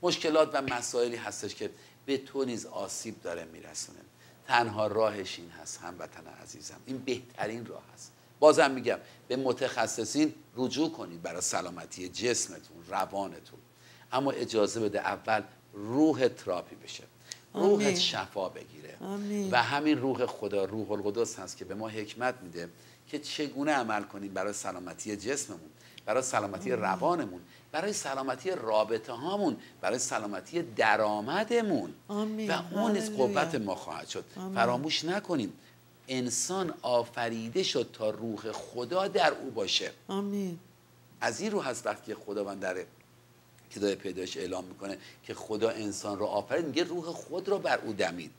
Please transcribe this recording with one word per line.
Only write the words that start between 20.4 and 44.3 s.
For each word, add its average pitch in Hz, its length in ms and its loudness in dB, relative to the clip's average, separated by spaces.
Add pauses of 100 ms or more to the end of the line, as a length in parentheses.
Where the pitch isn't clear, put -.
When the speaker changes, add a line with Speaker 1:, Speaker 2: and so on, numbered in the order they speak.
Speaker 1:
روح 101 260 -4
القدس 104 480 0
هست 92 180 -12
که 92 80 -12
به 92 100 -8
ما 110 140 -6
حکمت 110 520 -4
می‌ده 85 280 -10 (380)
که 147 120 -6
چگونه 143 520 -2
عمل 113 320 0
کنیم 98 300 -10
برای 95 200 -2
سلامتی 90 640 -6
جسممون، 101 520 -6 (360)
برای 120 180 2
سلامتی 101 480 0
Speaker 2:
آمین. 113 120 2
Speaker 1:
روانمون، 104 580 2 (300)
برای 185 220 -2
سلامتی 135 580 -2
رابطه 110 640 2
هامون، 160 440 0 (240)
برای 101 180 2
سلامتی 110 640 -2
درآمدمون. 117 1300 2 (140)
Speaker 2:
آمین. 214 440 -2
Speaker 1:
و 160 100 0 (100)
اون 208 200 2
نیز 208 180 2
Speaker 2:
هللویا. 131 180 2
Speaker 1:
قوت 156 280 2
ما 101 200 0
خواهد 78 340 -10
شد. 92 160 -6 (100)
Speaker 2:
آمین. 190 200 -6
Speaker 1:
فراموش 123 480 2
نکنیم 160 500 0 (540)
انسان 131 760 0
آفریده 117 840 2
شد 135 300 2
تا 107 160 0
روح 107 420 -4
خدا 143 560 -2
در 185 240 6
او 131 200 -6
باشه. 98 400 0 (160)
Speaker 2:
آمین. 196 520 -2 (640)
Speaker 1:
از 117 200 0
این 208 100 0
رو 196 100 0
هست 135 240 -4
وقتی 104 280 -4
خداوند 101 460 -4
در 92 260 -4 (840)
کتاب 101 220 2
پیدایش 92 440 -4